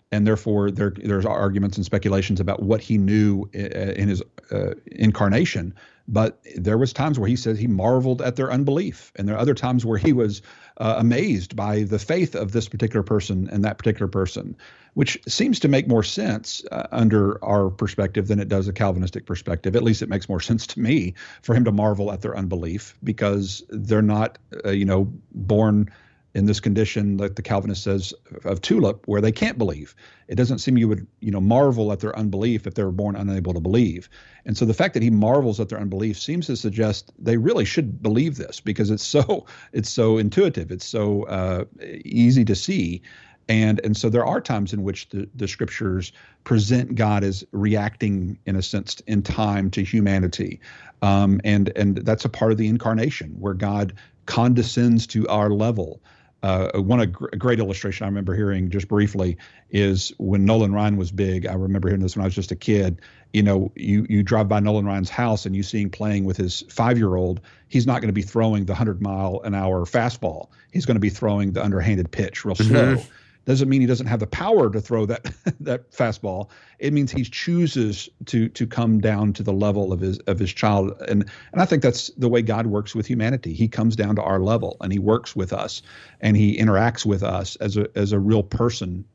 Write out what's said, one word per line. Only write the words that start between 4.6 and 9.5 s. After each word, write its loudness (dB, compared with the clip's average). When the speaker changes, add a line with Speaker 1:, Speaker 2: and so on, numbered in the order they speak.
Speaker 1:
incarnation. 2
But 0
there 0
was 2
times -2
where 0
he 2
says -2
he -2
marveled 2
at -4
their -2
unbelief, -2
and -2
there -2
are -2
other 2